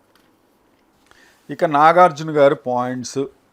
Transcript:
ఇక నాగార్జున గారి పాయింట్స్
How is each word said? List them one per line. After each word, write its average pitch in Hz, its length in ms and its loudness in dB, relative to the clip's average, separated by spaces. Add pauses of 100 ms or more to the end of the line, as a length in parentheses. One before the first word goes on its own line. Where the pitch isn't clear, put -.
(1500)
ఇక 147 160 -6
నాగార్జున 160 720 2
గారి 143 180 4
పాయింట్స్ 127 720 -8 (280)